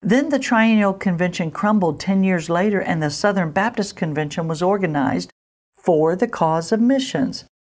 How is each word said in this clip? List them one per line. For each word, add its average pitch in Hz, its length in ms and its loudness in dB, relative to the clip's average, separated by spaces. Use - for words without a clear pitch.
Then 269 260 2
the 277 80 0
Triennial 220 560 2
Convention 180 560 -2
crumbled 185 500 0
ten 190 240 0
years 175 280 0
later 190 280 2
and 175 220 -2
the 151 80 0
Southern 190 420 0
Baptist 208 440 -2
Convention 156 520 -4
was 160 140 -4
organized 180 720 -2
for 160 260 4
the 233 120 0
cause 165 440 -2
of 220 80 0
missions. 240 680 0